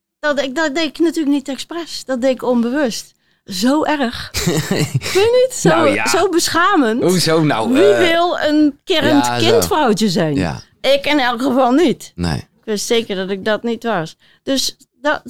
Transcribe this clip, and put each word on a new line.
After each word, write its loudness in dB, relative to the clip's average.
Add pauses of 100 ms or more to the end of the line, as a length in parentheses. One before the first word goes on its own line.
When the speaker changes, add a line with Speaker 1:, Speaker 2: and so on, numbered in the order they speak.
(180)
Speaker 1:
Dat, -2
ik, -6
dat -2
deed -2
ik -6
natuurlijk 0
niet -4
expres. -10
Dat -4
deed 2
ik -8
onbewust. -2 (280)
Zo 0
erg. -2 (200)
Speaker 2:
<laughs> -2
Speaker 1:
Vind -2
je 4
niet? -12
Zo, 2
Speaker 2:
Nou 4
ja. -2
Speaker 1:
zo 2
beschamend. 2
Speaker 2:
Hoezo 2
nou, 0
Speaker 1:
Wie 4 (100)
Speaker 2:
eh, 4 (120)
Speaker 1:
wil 0
een 2
kerend 2
Speaker 2:
ja, 0
zo. 2
Speaker 1:
kindvrouwtje 2
zijn? 0
Speaker 2:
Ja. -2 (180)
Speaker 1:
Ik 0
in 2
elk -2
geval 2
niet. 0
Speaker 2:
Nee. -2
Speaker 1:
Ik -16
wist -6
zeker -2
dat -6
ik -6
dat -2
niet -6
was. -4 (260)
Dus, -4 (240)
dat, -2